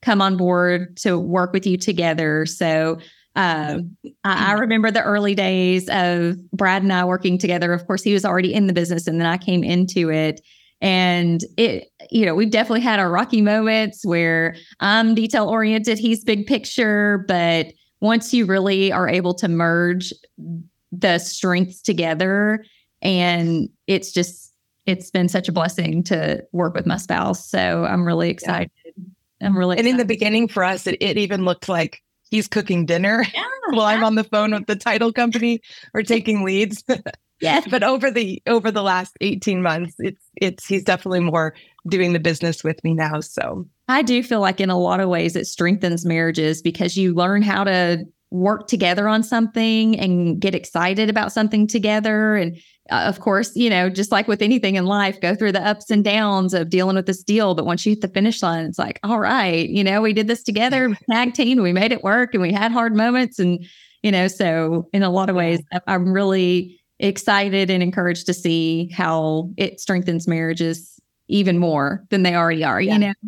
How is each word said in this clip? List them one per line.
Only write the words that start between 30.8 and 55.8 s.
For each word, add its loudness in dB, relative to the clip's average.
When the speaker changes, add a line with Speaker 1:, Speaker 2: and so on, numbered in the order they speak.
Speaker 2:
it, -2
it -2
even -2
looked -2
like -4
he's 0
cooking -2
dinner 0
Speaker 1:
Yeah, -6
Speaker 2:
<laughs> -8
while 2
I'm 2
Speaker 1:
yeah. 4
Speaker 2:
on 2
the 2
phone 0
with -4
the -2
title 0
company 0
or -2
taking 0
leads. -2
<laughs> 2
Speaker 1:
Yes. 0
Speaker 2:
But 2
over 2
the, -4
over 2
the -2
last -2
eighteen -2
months, -2
it's, -8
it's, -4
he's 0
definitely 0
more 0
doing 2
the 2
business -2
with -4
me 0
now. -2
So -8
Speaker 1:
I 2
do 0
feel -2
like 0
in 0
a 0
lot 0
of 0
ways 0
it -4
strengthens 0
marriages 0
because -2
you 2
learn 2
how 0
to 0
work 0
together 0
on 2
something 0
and 0
get 0
excited -2
about -2
something 2
together. 0
And, -2
uh, 0
of -4
course, 0
you 2
know, 2
just -2
like 0
with 0
anything 2
in 0
life, 0
go 0
through 0
the 0
ups -2